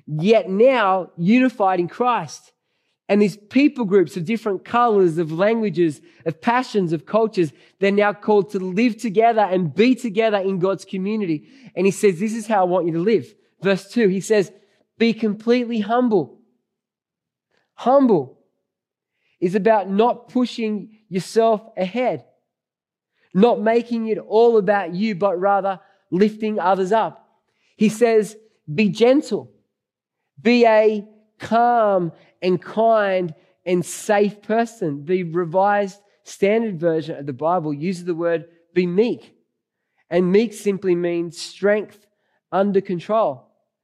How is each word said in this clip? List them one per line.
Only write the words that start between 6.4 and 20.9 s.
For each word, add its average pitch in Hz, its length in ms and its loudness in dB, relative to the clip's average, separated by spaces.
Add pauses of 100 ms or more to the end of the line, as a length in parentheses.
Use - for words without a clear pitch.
passions, 226 540 -2
of 156 120 -6
cultures, 214 460 -2 (280)
they're 196 120 0
now 202 220 2
called 208 380 0
to 196 80 -6
live 208 380 -2
together 220 440 0
and 185 320 -2
be 240 220 4
together 220 420 -2
in 196 220 -4
God's 196 260 -2
community. 190 640 -6 (260)
And 185 100 0
he 196 60 2
says, 190 280 0
"This 214 140 -4
is 220 140 -8
how 214 140 2
I 185 40 2
want 175 200 0
you 165 80 -2
to 165 60 -2
live." 180 340 -2 (280)
Verse 185 280 -2
two, 233 180 2
he 185 140 -2
says, 208 300 0 (460)
"Be 226 160 2
completely 226 680 -2
humble." 214 580 -2 (1400)
Humble 233 640 2 (1040)
is 185 140 0
about 208 340 2
not 233 400 0
pushing 226 680 -4 (100)